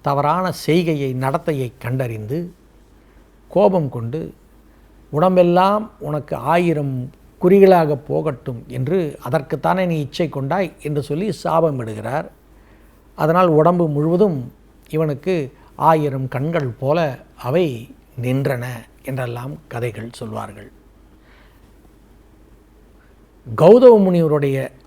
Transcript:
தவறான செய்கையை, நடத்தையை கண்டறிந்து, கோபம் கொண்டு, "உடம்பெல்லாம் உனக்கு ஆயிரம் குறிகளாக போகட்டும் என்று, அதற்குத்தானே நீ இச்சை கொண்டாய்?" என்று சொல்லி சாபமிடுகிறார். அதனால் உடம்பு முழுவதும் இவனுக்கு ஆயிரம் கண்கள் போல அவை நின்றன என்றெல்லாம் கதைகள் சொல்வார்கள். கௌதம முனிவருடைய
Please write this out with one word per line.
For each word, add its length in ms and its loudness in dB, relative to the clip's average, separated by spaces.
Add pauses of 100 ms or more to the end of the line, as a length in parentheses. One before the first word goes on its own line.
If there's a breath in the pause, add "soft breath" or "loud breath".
தவறான 520 -2
செய்கையை, 600 -2
நடத்தையை 640 -4
கண்டறிந்து, 720 -6 (960 soft breath)
கோபம் 400 2
கொண்டு, 460 -8 (760 soft breath)
"உடம்பெல்லாம் 880 2
உனக்கு 380 -6
ஆயிரம் 760 -2 (280)
குறிகளாக 580 6
போகட்டும் 680 -6
என்று, 540 -4
அதற்குத்தானே 680 -2
நீ 140 -2
இச்சை 280 -4
கொண்டாய்?" 440 -4 (100)
என்று 200 -4
சொல்லி 300 -4 (120)
சாபமிடுகிறார். 840 -2 (840 soft breath)
அதனால் 320 2
உடம்பு 420 4
முழுவதும் 640 -2 (360)
இவனுக்கு 640 -4 (240 soft breath)
ஆயிரம் 520 2
கண்கள் 400 -4
போல 500 -2 (200)
அவை 560 -4 (260)
நின்றன 440 -2 (400)
என்றெல்லாம் 540 -8 (100)
கதைகள் 440 -8
சொல்வார்கள். 600 -14 (2750 soft breath)
கௌதம 420 8
முனிவருடைய 720 0 (160)